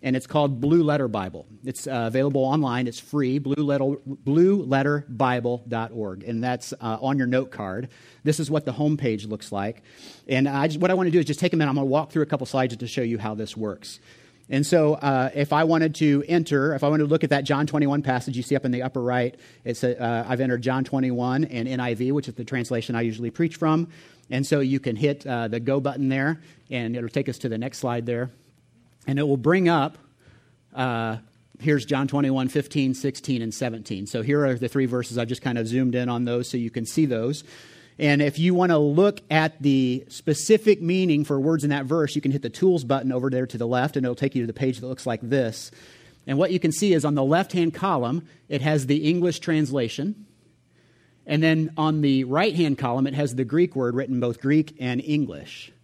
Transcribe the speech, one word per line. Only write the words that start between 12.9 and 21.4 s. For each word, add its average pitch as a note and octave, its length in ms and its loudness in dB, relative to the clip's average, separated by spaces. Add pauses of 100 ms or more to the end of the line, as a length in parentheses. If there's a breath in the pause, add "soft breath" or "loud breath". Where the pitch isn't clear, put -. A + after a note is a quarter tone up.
you A#2 160 -2
how A2 160 -4
this G#2+ 220 -8
works. G#2+ 420 -8 (500 soft breath)
And C3+ 160 2
so, D#3 300 4
uh, C3+ 400 0
if C#3+ 180 0
I D#3 120 4
wanted D#3+ 320 2
to C#3+ 320 4
enter, D3+ 460 2
if C3+ 100 -2
I C#3+ 40 4
wanted D3+ 160 4
to D3 40 -2
look D#3 160 2
at C#3 60 2
that C#3+ 120 2
John C#3+ 240 0
twenty-one C#3+ 360 2
passage B2+ 340 -2
you B2 80 -4
see C#3+ 100 0
up C3+ 100 0
in C3 60 0
the B2 120 -2
upper C3 200 -4
right, B2 320 0 (300 loud breath)
it's A#2+ 180 -4
a, B2 180 0
uh, A#2 280 -2
I've B2 120 -2
entered B2+ 220 0
John C3 220 0
twenty-one C3 600 0